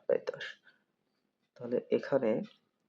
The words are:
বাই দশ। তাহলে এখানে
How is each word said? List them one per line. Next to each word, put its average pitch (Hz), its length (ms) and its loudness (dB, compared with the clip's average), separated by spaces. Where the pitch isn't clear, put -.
বাই - 200 2
দশ। - 200 -8
তাহলে 120 200 -2
এখানে 120 400 2